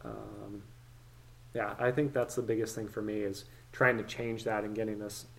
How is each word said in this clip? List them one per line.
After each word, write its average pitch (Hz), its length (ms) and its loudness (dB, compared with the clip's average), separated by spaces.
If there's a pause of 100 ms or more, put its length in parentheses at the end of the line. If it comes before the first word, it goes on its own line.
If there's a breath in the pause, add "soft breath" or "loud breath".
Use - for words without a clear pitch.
um, 104 580 -10 (920)
yeah, 107 240 0
I 127 120 6
think 139 220 2
that's 123 220 2
the 120 80 2
biggest 110 320 2
thing 107 140 -4
for 107 120 -4
me 107 220 0
is 98 240 -2 (260 loud breath)
trying 123 240 8
to 107 80 0
change 117 400 -4
that 107 200 2
and 104 100 -4
getting 107 260 0
us 104 240 -8 (140)